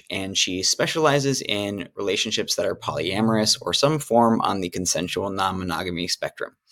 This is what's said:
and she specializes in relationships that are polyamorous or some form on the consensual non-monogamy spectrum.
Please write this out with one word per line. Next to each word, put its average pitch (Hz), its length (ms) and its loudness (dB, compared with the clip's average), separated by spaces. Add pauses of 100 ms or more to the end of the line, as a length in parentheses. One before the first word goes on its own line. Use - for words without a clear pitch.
(100)
and 98 260 -6
she 92 260 0
specializes 143 760 2
in 101 540 -4
relationships 101 640 -2
that 92 100 0
are 92 100 -2
polyamorous 107 840 0
or 87 100 -2
some 147 260 2
form 117 440 4
on 98 180 0
the 90 80 -2
consensual 92 600 -2
non-monogamy 92 800 -2
spectrum. - 460 -6 (180)